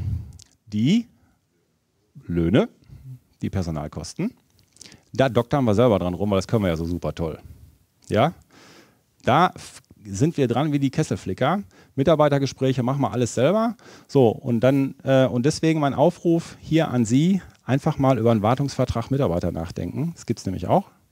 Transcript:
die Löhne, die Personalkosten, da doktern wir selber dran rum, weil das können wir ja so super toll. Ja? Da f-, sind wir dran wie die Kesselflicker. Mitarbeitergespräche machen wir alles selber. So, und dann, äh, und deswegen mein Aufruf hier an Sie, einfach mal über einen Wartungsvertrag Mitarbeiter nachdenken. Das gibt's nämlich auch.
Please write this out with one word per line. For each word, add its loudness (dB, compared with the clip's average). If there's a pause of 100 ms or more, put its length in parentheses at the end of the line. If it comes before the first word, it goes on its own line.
(680)
die 0 (1200)
Löhne, 2 (760)
die -4
Personalkosten, -6 (760)
da 0
doktern -2
wir 4
selber 4
dran -2
rum, -4
weil 2
das -4
können 0
wir 2
ja 0
so -4
super -4
toll. -6 (720)
Ja? 0 (880)
Da 2
f-, -20 (240)
sind -2
wir 2
dran 0
wie 0
die 0
Kesselflicker. -2 (320)
Mitarbeitergespräche 2
machen -2
wir -2
alles -2
selber. 2 (320)
So, 6
und -2
dann, 2 (100)
äh, 4
und 0
deswegen 0
mein 0
Aufruf 0
hier 0
an 2
Sie, 2 (240)
einfach -2
mal 2
über 4
einen 2
Wartungsvertrag -2
Mitarbeiter -2
nachdenken. -8
Das -20
gibt's -6
nämlich -6
auch. 0 (220)